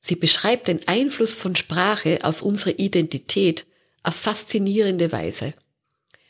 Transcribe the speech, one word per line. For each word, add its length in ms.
Sie 140
beschreibt 540
den 180
Einfluss 480
von 200
Sprache 680
auf 180
unsere 300
Identität 960
auf 140
faszinierende 960
Weise. 420